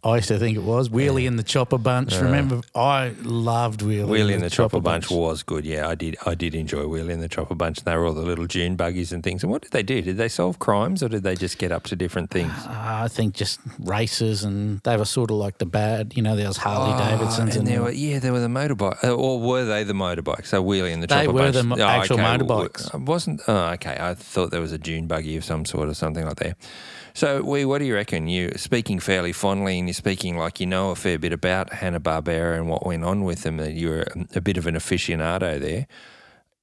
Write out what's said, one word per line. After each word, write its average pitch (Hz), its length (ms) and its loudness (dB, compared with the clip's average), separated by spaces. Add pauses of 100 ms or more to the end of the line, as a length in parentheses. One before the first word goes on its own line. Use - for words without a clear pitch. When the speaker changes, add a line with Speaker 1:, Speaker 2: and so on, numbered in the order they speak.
Speaker 1:
I 113 120 6
used 113 120 2
to 104 120 4
think 110 160 2
it 95 80 -2
was. 120 240 2
Wheelie 131 340 2
Speaker 2:
Yeah. 127 60 0
Speaker 1:
and 120 100 0
the 110 60 -2
Chopper 127 340 2
Bunch. 127 360 2
Speaker 2:
Uh. 92 100 2
Speaker 1:
Remember, 135 360 4 (140)
I 127 480 2
loved 117 600 0
Wheelie 104 260 0
Speaker 2:
Wheelie 107 140 4
Speaker 1:
and 101 100 4
Speaker 2:
and 98 100 2
Speaker 1:
the 87 40 -2
Speaker 2:
the 87 40 -2
Chopper 110 280 4
Speaker 1:
Chopper - 20 2
Speaker 2:
Bunch 85 300 0
Speaker 1:
Bunch. 90 60 4
Speaker 2:
was 80 280 0
good. 76 200 -4
Yeah, 76 240 -2
I 82 60 0
did. 80 220 -4 (100)
I 87 80 0
did 82 220 -2
enjoy 76 300 -2
Wheelie 80 260 -4
and 82 100 -4
the 82 60 -6
Chopper 82 260 -4
Bunch. 82 240 -2
And - 60 -14
they 85 120 0
were 85 100 2
all 82 60 2
the 78 100 -4
little 85 260 -2
June 90 260 -2
buggies 87 380 -2
and 85 100 -6
things. 90 220 -2
And 175 80 0
what - 100 -4
did - 80 -18
they 110 140 0
do? 113 180 0
Did 92 140 -2
they 113 100 0
solve 175 320 0
crimes 147 460 2
or 117 40 0
did 107 140 -2
they 92 140 0
just 90 220 -4
get 90 120 -2
up 82 140 -2
to - 100 -4
different 87 380 -2
things? 82 180 0 (160)
Speaker 1:
Uh, 120 60 -10 (320)
I - 20 0
think 110 280 0
just - 260 -4 (180)
races, 110 640 0
and 101 380 -2
they 117 160 2
were 104 80 2
sort 113 260 0
of 107 60 2
like 101 220 -2
the 90 80 0
bad. 107 500 0
You 113 80 2
know, 110 100 2
there 101 140 0
was 92 80 -4
Harley 127 380 0
Speaker 2:
Oh, 127 40 2
Speaker 1:
Davidsons 110 560 2
Speaker 2:
and 110 40 2
Speaker 1:
and 104 100 2
Speaker 2:
there - 100 2
Speaker 1:
all. 117 60 2
Speaker 2:
were, 120 80 0
yeah, 143 260 0
there 127 140 0
were 123 80 2
the 120 80 0
motorbike, 127 560 0
uh, 123 100 4
or 131 240 2
were 127 280 2
they 107 180 2
the 101 80 -2
motorbikes? 87 540 -2
So 95 180 2
Wheelie 92 280 2
and 82 80 -2
the 87 60 -2
Speaker 1:
They 143 80 4 (120)
Speaker 2:
Chopper - 60 2
Speaker 1:
were 131 100 4
Speaker 2:
Bunch. 139 120 4
Speaker 1:
the 127 80 4
mo-, 120 160 2
Speaker 2:
Oh, 113 60 4
Speaker 1:
actual 95 340 4
Speaker 2:
okay, - 60 4
well, 120 140 4 (300)
Speaker 1:
motorbikes. - 240 -10
Speaker 2:
it 135 100 -6
wasn't. 156 440 -2
Oh, 98 280 4
okay. 69 260 -6
I 87 140 -2
thought - 360 -2
there 85 100 -2
was 80 120 -4
a 78 60 -6
dune 82 280 -4
buggy 80 300 -2
of 78 80 -6
some 80 200 -2
sort 76 240 -2
or 78 60 -4
something 80 320 -2
like 76 120 -6
that. 82 180 -4 (580)
So, 139 280 2
Wee, 143 240 0
what 139 140 2
do 147 40 -2
you 123 100 0
reckon? 92 320 0
You're 90 300 -2
speaking 113 420 0
fairly 87 360 0
fondly 98 440 0
and 90 80 0
you're 85 60 -2
speaking 90 460 -2
like 82 220 -4
you 90 60 -2
know 92 260 0
a - 20 -2
fair 87 240 0
bit 85 160 0
about 92 360 0
Hanna-Barbera 82 840 0
and 82 140 -2
what - 160 -2
went 82 180 -2
on 98 200 0
with 85 180 -2
them, 80 160 -2
that 78 160 -4
you're 80 260 -2
a, - 240 -6 (120)
a 92 40 2
bit 90 160 0
of 82 100 -2
an 82 100 0
aficionado 85 840 0
there. 82 260 -2 (760)